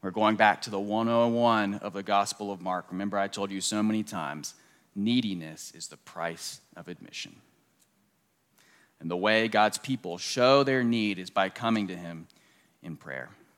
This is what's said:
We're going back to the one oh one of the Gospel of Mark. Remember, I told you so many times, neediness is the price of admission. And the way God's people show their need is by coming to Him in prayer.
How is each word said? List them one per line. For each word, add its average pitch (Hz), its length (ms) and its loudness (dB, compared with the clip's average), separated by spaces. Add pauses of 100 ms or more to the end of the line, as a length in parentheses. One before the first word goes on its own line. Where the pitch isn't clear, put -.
We're 95 80 -4
going 107 240 4
back 104 280 6
to - 60 -10
the 101 100 -4
one 107 300 0
oh 117 200 4
one 113 460 2
of 104 180 -8
the 98 100 -8
Gospel 101 480 0
of 92 100 -8
Mark. 90 300 -4
Remember, 98 260 -4
I 101 100 0
told 98 220 -6
you 98 120 -6
so 107 200 0
many 107 220 2
times, 76 500 -8 (420)
neediness 101 800 -2
is 85 140 -14
the 76 100 -18
price - 600 -8 (160)
of 85 120 -16
admission. - 500 -14 (1600)
And 82 100 -8
the 87 80 -2
way 110 300 4
God's 107 300 4
people 98 400 -6
show 131 460 4
their 131 200 2
need 110 360 2
is 90 100 -10
by 95 200 2
coming 110 380 0
to 92 80 -8
Him 85 320 -12 (540)
in 82 160 -10
prayer. 65 320 -10 (280)